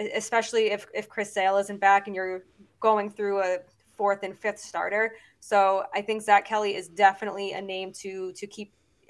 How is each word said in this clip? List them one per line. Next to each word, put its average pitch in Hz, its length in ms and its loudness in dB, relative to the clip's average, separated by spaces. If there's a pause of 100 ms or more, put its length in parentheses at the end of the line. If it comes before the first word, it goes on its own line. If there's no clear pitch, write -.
e-, 214 140 -8
especially 226 560 0
if, 202 240 -4
if 208 160 -8
Chris 208 200 -6
Sale 196 280 2
isn't 202 200 -2
back 196 280 4
and 196 100 -8
you're 185 280 -6 (360)
going 214 300 2
through 202 320 -2
a 180 160 0 (400)
fourth 202 240 0
and 190 140 -8
fifth 208 240 -6
starter. 202 560 -2 (240)
So 196 440 2 (100)
I 202 60 -2
think 214 220 -4
Zach 208 240 4
Kelly 214 280 -2
is 180 140 -10
definitely 196 640 2
a 190 80 -8
name 190 360 -10
to, 190 360 -10
to 202 140 -14
keep 208 260 -16 (380)